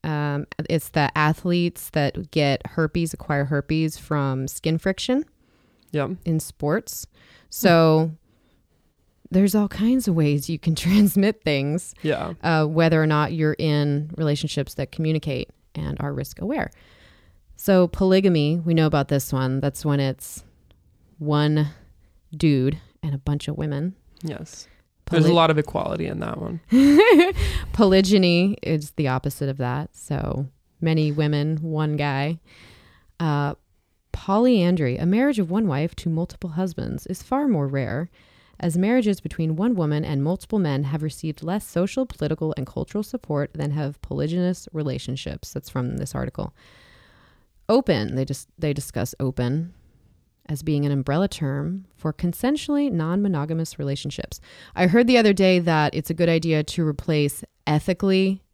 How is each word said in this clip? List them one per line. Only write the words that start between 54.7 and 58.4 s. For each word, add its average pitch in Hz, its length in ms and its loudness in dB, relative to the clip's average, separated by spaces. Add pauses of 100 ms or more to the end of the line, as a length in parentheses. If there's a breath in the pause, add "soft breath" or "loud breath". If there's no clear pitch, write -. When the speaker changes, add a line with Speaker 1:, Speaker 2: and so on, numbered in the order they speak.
Speaker 1:
I 185 100 4
heard 233 200 6
the 247 100 6
other 220 160 6
day 185 280 4
that 156 340 2
it's - 160 -6
a 165 40 -2
good 170 140 2
idea 165 340 2
to 160 240 -2
replace 147 560 -2 (240)
ethically 190 760 0 (100)